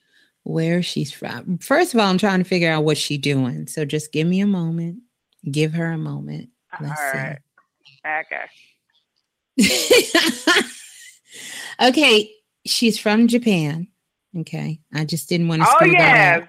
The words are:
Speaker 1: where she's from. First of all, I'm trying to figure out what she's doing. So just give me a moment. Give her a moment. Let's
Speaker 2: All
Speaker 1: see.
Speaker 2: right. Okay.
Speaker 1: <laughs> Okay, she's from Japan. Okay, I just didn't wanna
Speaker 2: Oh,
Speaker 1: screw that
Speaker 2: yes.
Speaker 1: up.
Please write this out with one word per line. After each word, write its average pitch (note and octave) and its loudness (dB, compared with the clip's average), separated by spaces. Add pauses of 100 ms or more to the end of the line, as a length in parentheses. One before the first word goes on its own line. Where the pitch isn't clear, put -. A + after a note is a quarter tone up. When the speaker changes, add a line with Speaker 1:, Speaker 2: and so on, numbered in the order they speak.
(440)
Speaker 1:
where D#3+ -2
she's D#3 -6
from. - -8
First F4 0
of A3+ 4
all, G3+ 4
I'm F#3 2
trying F#3+ 2
to F3+ 0
figure E3+ 2
out D#3 0
what D3+ 2
she's D3 -4
doing. C#3 -2
So D#3 -6
just D3+ -6
give D#3 -2
me F#3 0
a G3+ 0
moment. E3+ -4 (520)
Give D3+ 0
her E3 -2
a D#3+ -6
moment. D3 -10 (300)
Let's D3 -8
Speaker 2:
All C#3 -4
Speaker 1:
see. C3 -6
Speaker 2:
right. C#3 -8 (880)
Okay. - -10 (1120)
Speaker 1:
<laughs> - 2 (1200)
Okay, A#3+ 4 (360)
she's A3 0
from A3 2
Japan. F3+ 0 (520)
Okay, D#3 -8 (140)
I D#3 -2
just D#3 -6
didn't E3+ 0
wanna E3 2
Speaker 2:
Oh, A#3+ 6
Speaker 1:
screw E4 6
that D#4 4 (220)
Speaker 2:
yes. E3+ -6
Speaker 1:
up. F3 -20